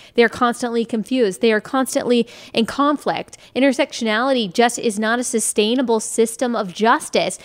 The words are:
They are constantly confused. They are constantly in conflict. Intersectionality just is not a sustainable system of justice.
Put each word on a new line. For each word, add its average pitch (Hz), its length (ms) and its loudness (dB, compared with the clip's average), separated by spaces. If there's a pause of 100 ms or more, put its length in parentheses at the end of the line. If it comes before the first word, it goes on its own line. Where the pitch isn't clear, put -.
(160)
They 233 80 6
are 233 40 6
constantly 233 560 -2
confused. 220 560 -2
They 226 140 4
are 208 80 2
constantly 240 640 0 (260)
in 233 120 0
conflict. 277 720 -2 (180)
Intersectionality 247 1000 0
just 233 240 2
is 208 220 -2
not 220 180 0
a 247 60 -4
sustainable 226 800 0
system 226 560 -2
of 185 160 -6
justice. 196 720 0